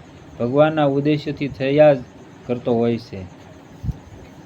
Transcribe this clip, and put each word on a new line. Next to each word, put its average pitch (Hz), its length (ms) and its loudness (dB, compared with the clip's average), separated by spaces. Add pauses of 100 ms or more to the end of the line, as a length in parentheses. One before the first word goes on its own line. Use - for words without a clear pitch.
(400)
ભગવાનના 147 440 2
ઉદ્દેશ્યથી 143 640 -2
થયા 139 460 4
જ 127 40 -2 (480)
કરતો 123 280 -2
હોય 117 240 0
છે. 98 240 -14 (1200)